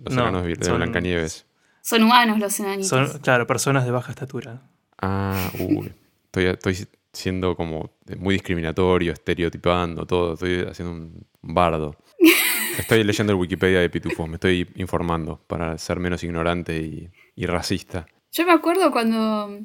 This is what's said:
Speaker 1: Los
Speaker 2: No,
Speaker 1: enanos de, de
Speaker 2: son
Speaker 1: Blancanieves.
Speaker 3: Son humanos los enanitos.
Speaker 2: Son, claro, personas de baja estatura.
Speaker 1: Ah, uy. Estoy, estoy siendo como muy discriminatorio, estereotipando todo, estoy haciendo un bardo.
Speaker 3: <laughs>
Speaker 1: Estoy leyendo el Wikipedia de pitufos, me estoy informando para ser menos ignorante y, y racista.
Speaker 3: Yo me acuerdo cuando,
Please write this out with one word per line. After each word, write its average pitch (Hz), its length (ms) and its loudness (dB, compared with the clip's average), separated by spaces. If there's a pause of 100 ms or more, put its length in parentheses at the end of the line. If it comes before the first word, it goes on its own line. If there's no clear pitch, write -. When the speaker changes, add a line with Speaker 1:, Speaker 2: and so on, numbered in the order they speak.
Speaker 1:
Los 131 100 -6
Speaker 2:
No, 123 80 0
Speaker 1:
enanos 92 220 0
de, 85 120 -2
de 80 100 -4
Speaker 2:
son 87 120 2
Speaker 1:
Blancanieves. 85 680 -2 (360)
Speaker 3:
Son 226 220 2
humanos 233 340 6
los 202 220 -2
enanitos. 196 300 -4
Speaker 2:
Son, 135 180 2 (140)
claro, 120 260 4
personas 135 380 0
de 123 60 -2
baja 120 200 -4
estatura. 127 500 -12 (400)
Speaker 1:
Ah, 95 560 -2
uy. 95 340 0 (340)
Estoy, 90 200 0
estoy 92 420 -2 (240)
siendo 92 440 -2
como 80 340 -6 (300)
muy 95 160 2
discriminatorio, 87 800 2
estereotipando 85 920 -2
todo, 87 300 0
estoy 90 240 -2 (100)
haciendo 87 240 -10
un 82 320 -14 (160)
bardo. 80 540 0 (240)
Speaker 3:
<laughs> - 580 4
Speaker 1:
Estoy 113 260 4
leyendo 104 300 2
el 92 60 2
Wikipedia 90 420 2
de 85 80 4
pitufos, 85 400 -4
me 82 60 -8
estoy 90 300 2 (100)
informando 85 720 -2
para 82 300 -4
ser - 220 -4
menos 87 240 -2
ignorante 85 560 -2
y, 82 300 -8 (260)
y 90 100 -6
racista. 87 600 -4 (260)
Speaker 3:
Yo 339 140 0
me 349 80 6
acuerdo 330 380 2
cuando, 220 720 -2